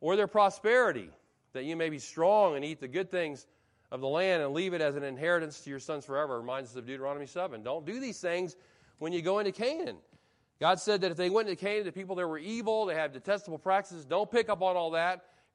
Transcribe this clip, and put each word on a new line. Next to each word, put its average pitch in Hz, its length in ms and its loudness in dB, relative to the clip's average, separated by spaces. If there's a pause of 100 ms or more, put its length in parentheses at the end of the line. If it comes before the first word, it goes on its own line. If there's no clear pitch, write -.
or 175 160 2
their 208 100 4
prosperity, 202 800 4 (440)
that 135 120 -6
you 165 120 -4
may 165 120 0
be 151 120 -6
strong 185 560 4
and 139 80 -4
eat 156 160 -6
the 131 80 -8
good 180 220 -4
things 135 360 -4 (460)
of 131 80 -6
the 135 80 -2
land 170 340 2
and 139 100 -2
leave 175 220 -2
it 165 60 0
as 143 160 2
an 143 80 -6
inheritance 151 560 -2
to 139 100 -12
your 139 80 -8
sons 143 260 -8
forever." 139 340 -2
Reminds 123 320 -6
us 120 60 -14
of 117 100 -10
Deuteronomy 135 400 -6
seven. 139 360 -6
Don't 143 220 -6
do 220 160 -8
these 254 200 -8
things 180 360 -2 (420)
when 165 140 -6
you 175 100 -2
go 190 160 2
into 202 140 0
Canaan. 254 460 -4 (640)
God 170 200 4
said 208 220 2
that 185 80 2
if 160 60 -6
they 180 140 2
went 214 180 2
into 180 120 -4
Canaan, 208 240 -2
the 170 80 -6
people 190 240 -6
there 180 120 0
were 156 100 -4
evil, 220 480 -2
they 170 80 -2
had 151 180 0
detestable 175 460 -4
practices. 190 460 0
Don't 175 260 0
pick 226 180 2
up 185 140 0
on 185 140 2
all 165 160 0
that. 175 340 0 (280)